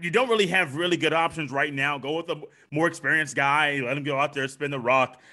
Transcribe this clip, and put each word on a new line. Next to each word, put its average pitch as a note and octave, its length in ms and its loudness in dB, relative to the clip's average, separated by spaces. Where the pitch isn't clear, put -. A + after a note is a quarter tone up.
you E3+ 100 -6
don't G3 180 2
really A3 200 2
have E3+ 280 0
really F3 200 0
good D3+ 160 0
options D#3+ 400 0
right C#3+ 200 -2
now. C#3+ 240 -2
Go C#3 200 -4
with E3+ 140 -6
a D3+ 100 -6
more D#3 160 2
experienced D3+ 500 0
guy. C#3+ 440 2
Let B2+ 160 -2
him C#3+ 80 -6
go C3+ 140 0
out C#3+ 140 0
there, C3+ 160 -2
spin C#3+ 220 -6
the C3+ 100 -4
rock. B2 400 2